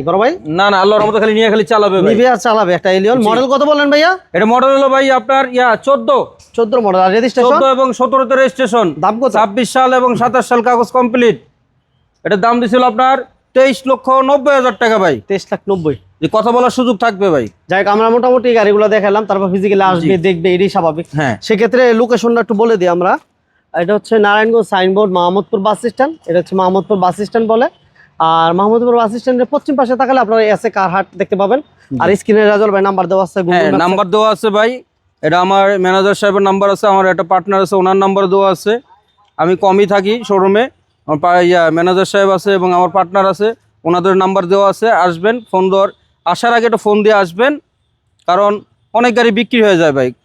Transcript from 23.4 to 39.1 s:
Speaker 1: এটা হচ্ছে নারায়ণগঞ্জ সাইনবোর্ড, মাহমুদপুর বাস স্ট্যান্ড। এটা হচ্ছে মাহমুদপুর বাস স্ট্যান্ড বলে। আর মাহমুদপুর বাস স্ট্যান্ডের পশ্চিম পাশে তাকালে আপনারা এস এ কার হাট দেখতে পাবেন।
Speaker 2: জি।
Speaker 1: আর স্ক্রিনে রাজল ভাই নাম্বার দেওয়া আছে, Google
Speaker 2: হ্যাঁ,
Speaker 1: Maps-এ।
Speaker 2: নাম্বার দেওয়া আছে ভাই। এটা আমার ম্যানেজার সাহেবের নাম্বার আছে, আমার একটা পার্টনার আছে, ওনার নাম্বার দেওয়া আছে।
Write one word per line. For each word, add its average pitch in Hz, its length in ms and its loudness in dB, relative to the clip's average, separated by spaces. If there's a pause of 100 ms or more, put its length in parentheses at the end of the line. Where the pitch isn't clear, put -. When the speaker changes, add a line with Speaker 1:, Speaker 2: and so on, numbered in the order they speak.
Speaker 1:
এটা 170 200 -2
হচ্ছে 214 260 -2
নারায়ণগঞ্জ 214 480 2
সাইনবোর্ড, 190 440 0
মাহমুদপুর 185 480 -2
বাস 202 260 -2
স্ট্যান্ড। 269 280 -4 (140)
এটা 170 120 0
হচ্ছে 185 160 -6
মাহমুদপুর 190 420 0
বাস 180 240 -2
স্ট্যান্ড 226 260 -4
বলে। 226 200 0 (520)
আর 165 340 2
মাহমুদপুর 226 420 0
বাস 226 180 0
স্ট্যান্ডের 247 380 -2
পশ্চিম 285 240 -4
পাশে 254 200 -2
তাকালে 262 240 0
আপনারা 226 240 0
এস 214 220 0
এ 226 40 -2
কার 190 200 -2
হাট 185 160 -2 (120)
দেখতে 196 180 -4
পাবেন। 202 240 0
Speaker 2:
জি। - 420 -12
Speaker 1:
আর 180 140 2
স্ক্রিনে 214 300 2
রাজল 208 260 2
ভাই 196 100 0
নাম্বার 196 260 -2
দেওয়া 190 160 0
আছে, 185 160 -8
Google 175 120 -2
Speaker 2:
হ্যাঁ, 175 120 2
Speaker 1:
Maps-এ। 151 160 0
Speaker 2:
নাম্বার 190 320 0
দেওয়া 214 180 2
আছে 214 200 -2
ভাই। 226 340 -2 (380)
এটা 160 200 0
আমার 196 380 2
ম্যানেজার 190 360 0
সাহেবের 202 260 0
নাম্বার 196 280 2
আছে, 196 180 -2
আমার 190 200 2
একটা 185 160 0
পার্টনার 190 380 0
আছে, 196 140 -2
ওনার 190 200 2
নাম্বার 196 320 0
দেওয়া 196 220 2
আছে। 208 240 -2 (640)